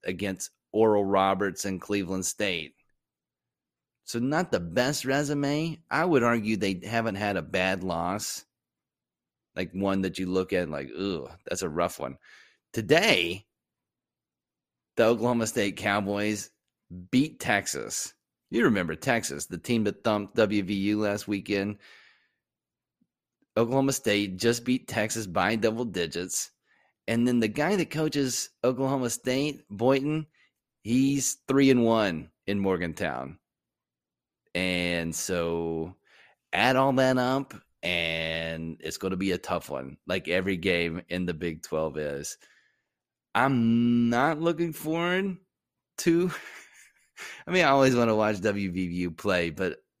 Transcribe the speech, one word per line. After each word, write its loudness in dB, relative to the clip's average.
against -6
Oral 4
Roberts 0
and -4
Cleveland -4
State." -4
So -6
not -2
the 2
best 0
resume. 0
I 2
would 4
argue 2
they 0
haven't -2
had 0
a -2
bad 0
loss, -4
like, -6
one 0
that -2
you -4
look 0
at 0
like, -8
"Ooh, -6
that's -6
a -2
rough -2
one." -8
Today, 2
the 4
Oklahoma 2
State -2
Cowboys -2
beat 0
Texas. -4
You 2
remember 2
Texas, -2
the -10
team -2
that -4
thumped -2
W 2
V -4
U 0
last -4
weekend. -2
Oklahoma 2
State 0
just 2
beat -2
Texas -2
by 2
double 0
digits. -4
And 2
then 2
the 2
guy 0
that -2
coaches -2
Oklahoma 0
State, -2
Boynton, 0
he's 0
three 6
and 6
one 2
in -2
Morgantown. -2
And -2
so -4
add 2
all 4
that 4
up, -2
and -4
it's -8
gonna -4
be 0
a 0
tough -6
one, -10
like -4
every 0
game -2
in -4
the -4
Big -6
twelve -4
is. -8
I'm 4
not 2
looking 0
forward -2
to, 2
<laughs> -20
I -10
mean, 4
I 6
always 6
wanna 4
watch 2
W 0
V -2
U -2
play, 0
but, -4